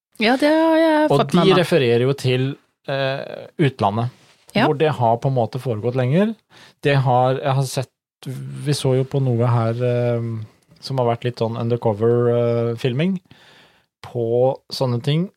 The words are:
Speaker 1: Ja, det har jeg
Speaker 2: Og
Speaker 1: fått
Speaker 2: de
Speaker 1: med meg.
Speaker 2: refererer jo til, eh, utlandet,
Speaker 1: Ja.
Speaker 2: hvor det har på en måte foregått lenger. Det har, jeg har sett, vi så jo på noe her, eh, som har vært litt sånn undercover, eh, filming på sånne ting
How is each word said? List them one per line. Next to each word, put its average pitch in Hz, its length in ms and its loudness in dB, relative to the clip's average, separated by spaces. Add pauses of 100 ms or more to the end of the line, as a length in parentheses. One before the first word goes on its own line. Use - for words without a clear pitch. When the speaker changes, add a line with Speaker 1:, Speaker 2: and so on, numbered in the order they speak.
(200)
Speaker 1:
Ja, 233 200 2
det 294 100 2
har 320 300 2
jeg 302 300 2
Speaker 2:
Og 143 100 4
Speaker 1:
fått 139 140 -2
Speaker 2:
de 185 80 2
Speaker 1:
med 185 80 4
meg. 190 100 4
Speaker 2:
refererer 123 480 2
jo 139 80 0
til, 127 300 0 (420)
eh, 135 600 -6 (120)
utlandet, 117 500 0 (460)
Speaker 1:
Ja. 202 120 2
Speaker 2:
hvor 151 100 0
det 151 140 2
har 117 260 0
på - 100 -4
en 135 80 0
måte 120 240 -2
foregått 120 360 -4
lenger. 151 380 0 (480)
Det 143 140 2
har, 127 400 2
jeg 135 200 -2
har 139 80 0
sett, 127 280 -6 (340)
vi 135 460 -8
så 135 240 0
jo 131 80 2
på 135 180 -4
noe 123 260 2
her, 117 360 0
eh, 120 380 0 (580)
som - 180 -6
har 123 100 0
vært 117 180 -2
litt 123 120 -4
sånn 113 220 -2
undercover, 117 680 0 (420)
eh, 117 40 -6
filming 147 440 -2 (840)
på 123 520 0 (160)
sånne 123 320 -2
ting 160 340 0